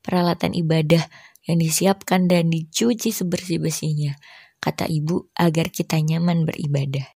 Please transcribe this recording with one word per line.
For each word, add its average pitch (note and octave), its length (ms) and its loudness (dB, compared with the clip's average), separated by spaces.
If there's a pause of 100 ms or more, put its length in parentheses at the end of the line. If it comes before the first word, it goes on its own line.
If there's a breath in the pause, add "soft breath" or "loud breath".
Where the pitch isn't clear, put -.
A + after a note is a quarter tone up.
Peralatan F3 560 0
ibadah D#3+ 480 2 (400 loud breath)
yang E3 160 2
disiapkan F3+ 720 2
dan E3+ 160 4
dicuci G#3+ 640 0
sebersih-bersihnya, D#3+ 1040 -2 (400 loud breath)
kata - 320 -4
ibu, D#3 480 -2
agar E3 320 2
kita D#3+ 320 -2
nyaman E3 480 0
beribadah. C#3 560 -4 (120)